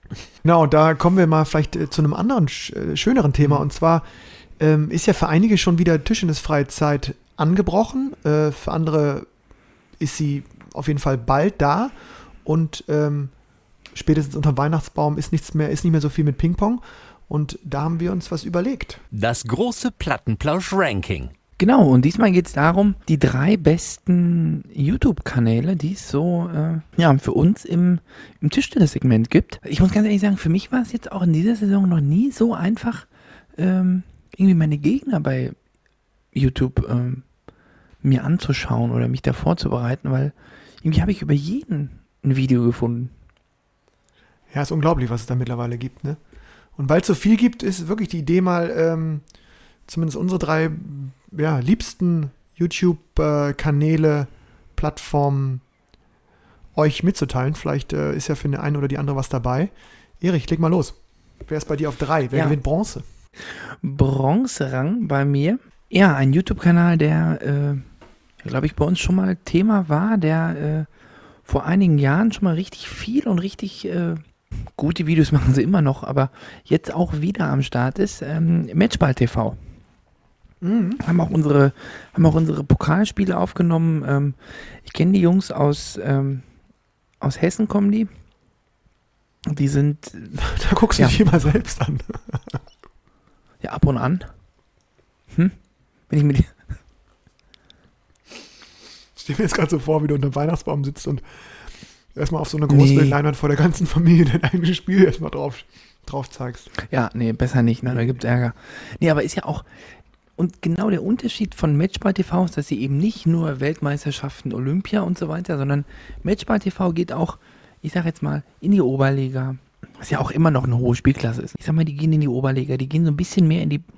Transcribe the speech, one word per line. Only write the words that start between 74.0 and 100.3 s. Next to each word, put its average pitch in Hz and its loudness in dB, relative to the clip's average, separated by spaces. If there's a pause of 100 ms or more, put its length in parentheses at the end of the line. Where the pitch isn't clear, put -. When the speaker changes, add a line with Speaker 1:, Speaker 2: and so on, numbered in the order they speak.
Speaker 2:
gute 165 -2
Videos 160 2
<laughs> - -
machen 131 4
sie 135 4
immer 175 2
noch, 135 0
aber 135 -2 (320)
jetzt - -2
auch 160 -2
wieder 170 -2
am 139 0
Start 127 -2
ist, 196 -4
ähm, 160 0
Matchball 160 2
T 120 0
V. 117 -4 (1080)
Speaker 1:
Mhm. 208 -2 (100)
Speaker 2:
Haben 170 2
auch 165 -2
unsere, 143 4 (420)
haben 160 4
auch 156 4
unsere 151 0
Pokalspiele 185 2
aufgenommen. 165 0
Ähm, 139 0 (500)
ich - -20
kenn 180 2
die 196 4
Jungs 180 4
aus, - -2
ähm, 139 -2 (800)
aus 139 -4
Hessen 185 0
kommen 202 2
die. 214 0 (1400)
Die 143 -2
sind 143 -2 (260)
Speaker 1:
<laughs> - -4
Da - 4
guckst - 2
du - 4
Speaker 2:
Ja. - 6
Speaker 1:
dich - 4
immer 170 4
selbst 151 0
an. 143 -2
<laughs> - -12 (1500)
Speaker 2:
Ja, - -10
ab 143 2
und 135 4
an. 139 -2 (1120)
Hm? 180 2 (560)
Wenn 151 0
ich 143 4
mir 147 4
die 135 4 (2750)
Speaker 1:
Ich - -20
stell 139 -6
mir 220 2
jetzt 170 0
grad 165 0
so 156 0
vor, 151 0
wie 151 2
du 147 0
unter 143 0
dem 135 -4